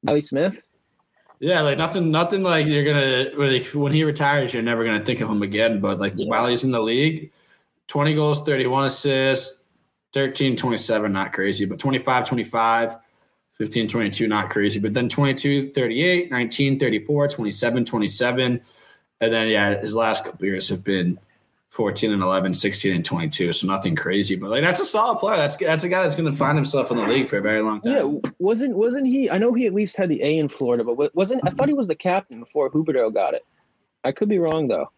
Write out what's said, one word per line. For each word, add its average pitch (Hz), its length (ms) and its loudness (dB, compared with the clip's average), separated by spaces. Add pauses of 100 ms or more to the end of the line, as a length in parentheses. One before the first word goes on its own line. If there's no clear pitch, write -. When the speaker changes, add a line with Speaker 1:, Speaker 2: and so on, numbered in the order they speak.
Speaker 1:
Riley 147 160 2
Smith? 156 460 -4 (720)
Speaker 2:
Yeah, 175 200 2
like, 143 180 2
nothing, 165 320 0
nothing 170 320 2
like 160 260 2
you're 147 180 2
gonna, 135 500 2
like, 135 380 0
when 143 180 0
he 156 140 4
retires, 143 480 0
you're 117 100 -2
never 117 220 0
gonna 107 180 0
think 120 160 -2
of 110 100 -2
him 107 120 0
again. 104 400 2
But, 95 180 0
like, 98 160 -2
Speaker 1:
Yeah. - 120 -4
Speaker 2:
while 117 200 0
he's 120 160 0
in 131 80 0
the 120 100 0
league, 151 520 0 (540)
twenty 151 280 0
goals, 151 300 2
thirty-one 135 400 2
assists, 135 760 0 (520)
thirteen 135 420 0
twenty-seven, 113 560 -2
not 95 220 -4
crazy, 101 320 -2
but 95 140 -6
twenty-five 131 500 0
twenty-five, 113 680 0 (640)
fifteen 110 320 -2
twenty-two, 113 380 -2
not 104 240 0
crazy, 101 280 0
but 104 140 -2
then 123 160 0
twenty-two 139 640 0
thirty-eight, 160 580 0
nineteen 131 480 0
thirty-four, 143 480 0
twenty-seven 120 560 -2
twenty-seven, 123 800 0 (580)
and 113 140 2
then, 110 160 2
yeah, 101 320 2
his 107 120 -6
last 110 300 0
couple - 220 -8
years 95 240 -2
have 95 160 -4
been 90 340 0 (500)
fourteen 104 440 -2
and 98 80 0
eleven, 92 320 2
sixteen 98 420 0
and 82 80 -2
twenty-two, 85 480 -2
so - 160 -2
nothing 95 280 0
crazy, 98 400 0
but, 98 160 -8
like, 127 120 0
that's 180 160 0
a 392 60 0
solid 214 320 0
player. 202 200 0
That's, 147 200 0
that's 160 260 0
a 175 60 -2
guy 185 140 2
that's 156 120 0
gonna 160 160 0
find 143 240 0
himself 139 360 0
in 120 60 0
the 104 100 0
league 127 200 2
for 104 120 -2
a - 20 -4
very 107 220 2
long 110 180 -2
time. 240 120 0
Speaker 1:
Yeah, 277 80 4
w-, 139 200 -2 (160)
wasn't, 220 400 0
wasn't 247 300 2
he? 262 240 2
I 185 80 2
know 233 160 4
he 247 100 2
at 190 80 2
least 202 240 0
had 185 120 2
the 143 120 0
A 151 160 2
in 151 100 2
Florida, 120 360 0
but 120 140 -2
wa-, 147 180 2
wasn't, 196 320 0
I - 20 2
thought 254 200 0
he 302 40 2
was 262 140 0
the 160 80 0
captain 180 440 -2
before 135 300 -2
Huberdeau 135 420 0
got 95 220 0
it. - 100 -6 (600)
I 135 80 0
could 208 180 -2
be 208 80 2
wrong 160 300 0
though. 82 300 -2